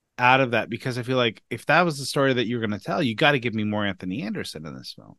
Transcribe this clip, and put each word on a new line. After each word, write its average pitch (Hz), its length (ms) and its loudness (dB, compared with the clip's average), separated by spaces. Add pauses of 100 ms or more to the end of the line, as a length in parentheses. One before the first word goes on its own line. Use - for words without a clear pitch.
(180)
out 127 220 6
of 127 120 2
that 110 180 0
because 117 280 -6
I 127 60 -6
feel 127 140 -2
like 117 320 0
if 117 160 -10
that 151 160 4
was 165 180 0
the 135 60 -8
story 135 280 2
that 120 140 0
you're 117 140 -2
gonna 104 180 -2
tell, 185 240 -4
you 117 100 0
gotta 147 260 4
give 113 140 -4
me 110 120 -2
more 104 200 -2
Anthony 92 360 -6
Anderson 104 440 -8
in 73 120 -10
this 64 180 -14
film. 52 240 -20